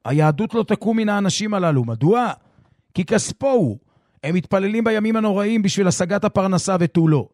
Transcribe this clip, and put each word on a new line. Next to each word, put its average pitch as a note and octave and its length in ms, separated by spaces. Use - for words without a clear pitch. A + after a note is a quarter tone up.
היהדות D3+ 480
לא A3+ 100
תקום A3 340
מן G#3+ 120
האנשים G3+ 440
הללו. D#3+ 320
מדוע? D#3+ 460
כי F#3 120
כספו - 460
הוא. C#3+ 260
הם D#3+ 120
מתפללים G3+ 480
בימים A3 320
הנוראים G#3+ 460
בשביל G3 260
השגת F#3 360
הפרנסה F#3+ 560
ותו E3 280
לא. D3 260